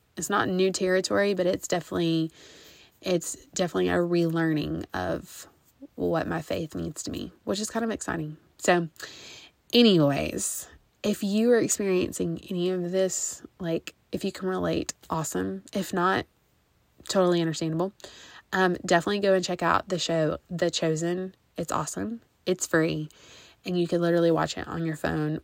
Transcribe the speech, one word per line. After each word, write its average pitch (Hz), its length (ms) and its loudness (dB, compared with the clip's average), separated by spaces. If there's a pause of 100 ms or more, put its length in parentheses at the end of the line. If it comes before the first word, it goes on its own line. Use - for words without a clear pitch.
(160)
it's 175 140 -6
not 202 180 2
new 190 240 2
territory, 190 640 2
but 185 120 0
it's 190 220 0
definitely, 165 640 0 (720)
it's 180 340 -2 (180)
definitely 180 360 0
a 175 60 2
relearning 165 1000 2
of - 540 -6 (480)
what 175 320 0
my 170 140 -4
faith 165 340 -6
means 165 280 -8
to - 80 -6
me, - 200 -8 (120)
which 196 160 -4
is 214 100 -6
kind 226 140 -4
of 226 80 -4
exciting. 156 460 -6 (200)
So 175 320 2 (840)
anyways, 156 920 4 (360)
if 208 200 0
you 214 280 4
are 233 80 6
experiencing 185 920 0
any 180 200 0
of 175 220 -2
this, 190 500 -2 (180)
like, 165 340 -4 (180)
if - 140 -4
you 196 60 -2
can - 160 -8
relate, 180 460 -2 (160)
awesome. 185 640 -4
If 196 220 -4
not, 185 320 2 (840)
totally 180 340 4
understandable. 165 520 -2 (580)
Um, 185 240 2 (100)
definitely 190 340 2
go 196 160 4
and 185 100 0
check 180 160 -4
out 170 280 2
the 180 100 -2
show, 160 400 0 (100)
The 175 220 0
Chosen. 170 640 -2 (200)
It's 175 160 -8
awesome. 202 500 -4 (240)
It's 180 200 0
free. 156 440 0 (540)
And 180 160 -2
you 175 80 2
can 170 140 2
literally 170 300 4
watch 160 260 0
it - 100 -8
on 165 180 -6
your 160 100 -2
phone 156 480 -2